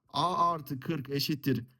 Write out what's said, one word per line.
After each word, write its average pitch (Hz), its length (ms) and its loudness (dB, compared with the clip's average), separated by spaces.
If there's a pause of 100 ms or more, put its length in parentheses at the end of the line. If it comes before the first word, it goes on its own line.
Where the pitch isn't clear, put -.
(140)
A 170 380 2
artı 147 280 -4
kırk 143 300 -4
eşittir 139 540 0 (160)